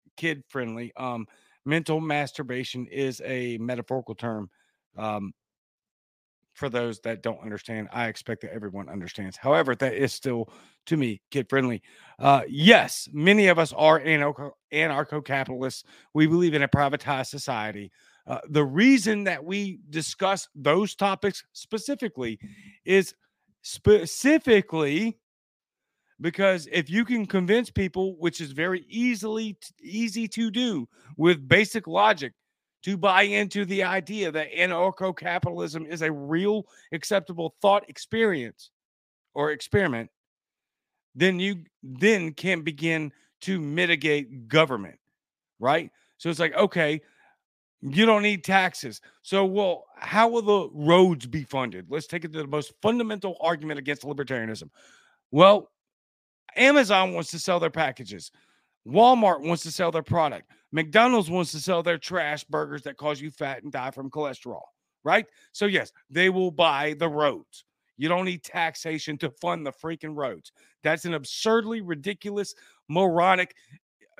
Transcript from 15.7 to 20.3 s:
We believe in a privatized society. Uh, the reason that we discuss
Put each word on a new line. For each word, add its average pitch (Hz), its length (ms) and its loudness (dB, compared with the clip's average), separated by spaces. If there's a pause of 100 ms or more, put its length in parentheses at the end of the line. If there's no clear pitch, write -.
We 156 140 4
believe 170 260 2
in 147 100 0
a 139 60 0
privatized 139 600 0
society. 107 600 -8 (360)
Uh, 127 120 -6 (120)
the 147 140 4
reason 208 600 4
that 165 180 -4
we 190 460 -6
discuss 165 640 -4